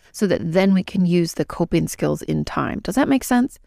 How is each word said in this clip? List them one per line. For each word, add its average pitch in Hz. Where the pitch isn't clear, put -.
so -
that 175
then 190
we 185
can -
use 170
the 156
coping 165
skills -
in 156
time. -
Does -
that 269
make 269
sense? 247